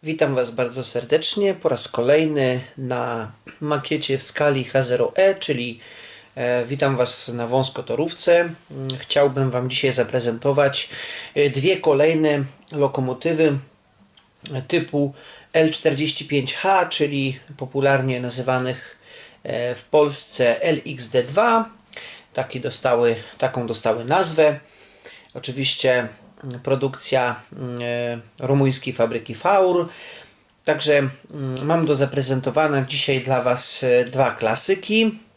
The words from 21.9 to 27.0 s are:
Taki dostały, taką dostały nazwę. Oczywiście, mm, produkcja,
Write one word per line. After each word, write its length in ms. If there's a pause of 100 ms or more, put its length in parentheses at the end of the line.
Taki 260
dostały, 560 (220)
taką 280
dostały 380
nazwę. 560 (720)
Oczywiście, 720 (360)
mm, 160
produkcja, 800 (120)